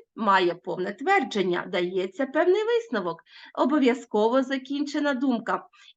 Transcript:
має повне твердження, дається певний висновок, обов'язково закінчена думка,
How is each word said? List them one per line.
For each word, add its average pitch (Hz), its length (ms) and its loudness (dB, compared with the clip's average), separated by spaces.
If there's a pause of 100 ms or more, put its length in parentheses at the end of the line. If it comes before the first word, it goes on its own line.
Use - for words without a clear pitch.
(160)
має 190 400 2
повне 180 380 -6
твердження, 208 800 0
дається 185 540 -2
певний 359 380 2
висновок, 254 580 -2 (380)
обов'язково 254 840 2
закінчена 285 720 -4
думка, 233 540 -2 (300)